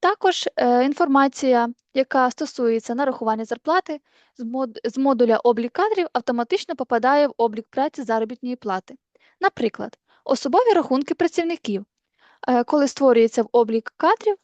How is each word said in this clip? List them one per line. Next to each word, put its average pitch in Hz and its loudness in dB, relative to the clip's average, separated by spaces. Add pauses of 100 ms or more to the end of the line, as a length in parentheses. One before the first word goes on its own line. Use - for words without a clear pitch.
Також, 370 0
е, 247 2
інформація, 269 2 (240)
яка 262 0
стосується 233 -4
нарахування 240 -2
зарплати, 302 -4 (360)
з 254 -12
мод-, 240 -6
з 233 -6
модуля 247 2
облік 233 0
кадрів 381 -2
автоматично 247 -4
попадає 262 0
в 254 -4
облік 220 -2
праці - -4
заробітної 226 -4
плати. 202 -8 (440)
Наприклад, 226 -4 (240)
особові 403 2
рахунки 285 0
працівників, 330 -4 (640)
е, 247 2
коли 285 2
створюється 233 4
в 214 -6
облік 226 0
кадрів 403 0